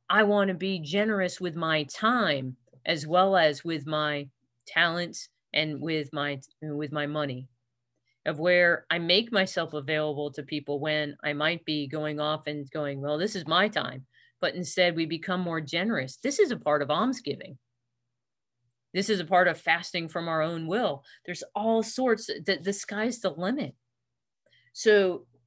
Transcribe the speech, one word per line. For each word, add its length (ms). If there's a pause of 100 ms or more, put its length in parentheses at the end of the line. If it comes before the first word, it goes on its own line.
"I 140
want 260
to 60
be 240
generous 640
with 120
my 300
time 720 (300)
as 200
well 300
as 280
with 220
my 420 (380)
talents 640 (260)
and 260
with 320
my, 280 (200)
with 300
my 160
money," 400 (800)
of 140
where 500
I 80
make 320
myself 420
available 600
to 100
people 380
when 420
I 120
might 300
be 220
going 320
off 300
and 240
going, 280
"Well, 160
this 200
is 100
my 220
time." 380 (340)
But 160
instead 400
we 100
become 340
more 200
generous. 560
This 240
is 100
a 80
part 240
of 80
almsgiving. 680 (1300)
This 180
is 80
a 60
part 240
of 120
fasting 480
from 200
our 120
own 280
will. 340 (240)
There's 160 (120)
all 280
sorts, 440
the, 360
the 100
sky's 460
the 120
limit. 440 (960)
So 540 (200)